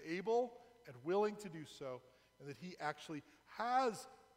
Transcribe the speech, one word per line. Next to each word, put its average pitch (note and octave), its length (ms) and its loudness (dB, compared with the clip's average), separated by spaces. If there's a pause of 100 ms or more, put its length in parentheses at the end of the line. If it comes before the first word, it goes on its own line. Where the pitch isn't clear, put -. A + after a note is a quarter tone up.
able A3 460 2 (360)
and C3+ 80 -14 (100)
willing G#3 320 4
to G#3 100 -10
do D#3+ 160 -8 (160)
so, B2+ 220 -6 (400)
and C#3 80 -10
that C#3 100 -8
he F3+ 220 -10
actually D3+ 420 -4 (340)
has A#3+ 500 4 (300)